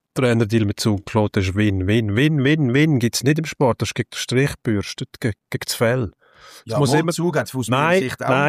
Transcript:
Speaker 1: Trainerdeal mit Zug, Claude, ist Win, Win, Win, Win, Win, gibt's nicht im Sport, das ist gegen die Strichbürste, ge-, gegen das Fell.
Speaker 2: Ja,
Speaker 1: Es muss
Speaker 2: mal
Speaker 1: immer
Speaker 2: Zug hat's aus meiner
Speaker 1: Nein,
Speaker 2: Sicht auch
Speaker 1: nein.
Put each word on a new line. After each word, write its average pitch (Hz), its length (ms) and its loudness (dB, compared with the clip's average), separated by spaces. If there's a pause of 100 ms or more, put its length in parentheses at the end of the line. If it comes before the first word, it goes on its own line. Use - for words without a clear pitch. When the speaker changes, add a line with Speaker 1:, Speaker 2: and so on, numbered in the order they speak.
(140)
Speaker 1:
Trainerdeal 117 520 2
mit 101 120 -2
Zug, 101 280 -2
Claude, 107 340 0
ist 92 160 -2
Win, 98 320 0
Win, 104 300 0
Win, 147 260 2
Win, 143 300 2
Win, 147 260 4
gibt's 113 240 -2
nicht 151 160 2
im 160 60 -4
Sport, - 360 0
das 110 80 -2
ist - 60 -12
gegen - 180 -4
die - 40 -12
Strichbürste, 123 880 -2 (160)
ge-, 110 100 0 (180)
gegen - 160 -6
das - 80 -6
Fell. 120 380 0 (540)
Speaker 2:
Ja, 110 100 -6
Speaker 1:
Es 135 40 2
muss 139 120 2
Speaker 2:
mal 156 80 4
Speaker 1:
immer 165 140 0
Speaker 2:
Zug 165 240 -2
hat's 127 180 -4
aus 120 140 -4
meiner 127 180 2
Speaker 1:
Nein, 185 140 2
Speaker 2:
Sicht 127 240 -6
auch - 20 0
Speaker 1:
nein. 131 220 2